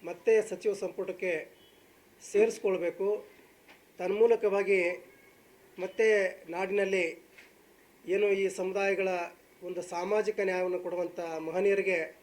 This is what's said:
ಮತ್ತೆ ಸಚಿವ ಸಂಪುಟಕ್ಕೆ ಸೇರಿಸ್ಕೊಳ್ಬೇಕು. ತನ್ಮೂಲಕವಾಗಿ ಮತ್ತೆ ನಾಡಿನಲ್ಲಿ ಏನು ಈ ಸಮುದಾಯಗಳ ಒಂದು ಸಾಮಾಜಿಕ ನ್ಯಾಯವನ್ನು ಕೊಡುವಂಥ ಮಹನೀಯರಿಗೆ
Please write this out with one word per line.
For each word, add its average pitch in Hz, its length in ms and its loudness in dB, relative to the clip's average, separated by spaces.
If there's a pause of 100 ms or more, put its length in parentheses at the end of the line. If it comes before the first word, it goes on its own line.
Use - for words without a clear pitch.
ಮತ್ತೆ 175 300 0 (160)
ಸಚಿವ 202 240 -2 (100)
ಸಂಪುಟಕ್ಕೆ 180 500 -4 (960)
ಸೇರಿಸ್ಕೊಳ್ಬೇಕು. 196 760 2 (920)
ತನ್ಮೂಲಕವಾಗಿ 202 800 4 (1000)
ಮತ್ತೆ 208 240 0 (480)
ನಾಡಿನಲ್ಲಿ 190 500 0 (1080)
ಏನು 202 140 2 (160)
ಈ - 20 2 (140)
ಸಮುದಾಯಗಳ 190 500 0 (580)
ಒಂದು 180 140 -6 (120)
ಸಾಮಾಜಿಕ 208 460 0 (100)
ನ್ಯಾಯವನ್ನು 180 360 0
ಕೊಡುವಂಥ 175 340 -4 (280)
ಮಹನೀಯರಿಗೆ 190 520 0 (240)